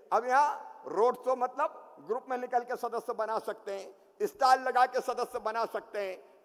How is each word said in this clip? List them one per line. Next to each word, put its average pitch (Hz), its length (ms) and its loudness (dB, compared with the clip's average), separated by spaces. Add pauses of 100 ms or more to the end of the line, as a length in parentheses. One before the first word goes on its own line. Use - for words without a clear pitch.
(140)
अब 226 120 4
यहाँ 277 600 2
रोड 208 280 4
शो 254 200 -2
मतलब 254 640 -4
ग्रुप 220 300 -6
में 254 80 -2
निकल 247 220 -2
के 240 160 -4
सदस्य 240 380 -6
बना 220 260 -4
सकते 208 320 -8
हैं, - 560 -8
स्टॉल 262 320 4
लगा 254 260 4
के 262 160 0
सदस्य 240 380 -4
बना 220 260 -2
सकते 208 340 -6
हैं, 190 160 -6 (300)